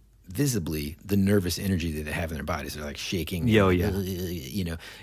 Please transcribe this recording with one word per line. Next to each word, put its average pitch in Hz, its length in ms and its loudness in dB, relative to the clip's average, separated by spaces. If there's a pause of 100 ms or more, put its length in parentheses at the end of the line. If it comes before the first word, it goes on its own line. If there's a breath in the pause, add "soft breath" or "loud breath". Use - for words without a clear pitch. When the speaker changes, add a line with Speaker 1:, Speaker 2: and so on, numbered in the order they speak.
(280)
Speaker 1:
visibly 85 760 -2
the 101 120 0
nervous 98 420 4
energy 87 340 0
that 76 120 -6
they 76 80 -6
have 82 180 -4
in 80 60 -6
their - 80 -6
bodies. 78 300 -4
They're, 73 100 -10
like, 71 120 -8
shaking, 85 520 -4
Speaker 2:
Yo, 107 200 8
Speaker 1:
like, 90 100 6
Speaker 2:
yeah. 85 120 2
Speaker 1:
you 90 720 -4
know, 82 120 -4 (260 loud breath)